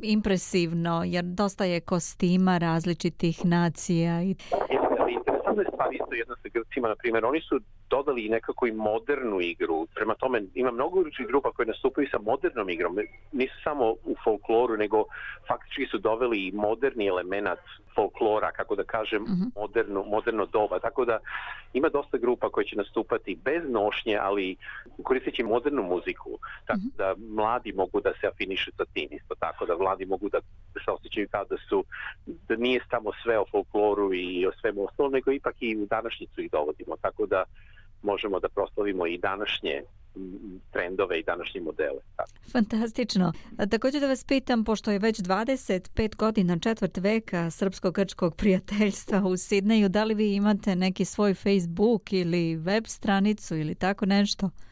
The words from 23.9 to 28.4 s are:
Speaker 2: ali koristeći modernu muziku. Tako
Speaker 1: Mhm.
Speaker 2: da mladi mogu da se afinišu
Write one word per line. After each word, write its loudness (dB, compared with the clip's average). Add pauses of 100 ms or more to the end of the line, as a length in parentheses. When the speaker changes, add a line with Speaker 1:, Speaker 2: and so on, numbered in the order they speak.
Speaker 2:
ali 0 (460)
koristeći -2
modernu 0
muziku. -4 (280)
Tako 0
Speaker 1:
Mhm. -4
Speaker 2:
da 0
mladi -2
mogu 0
da 0
se 0
afinišu -4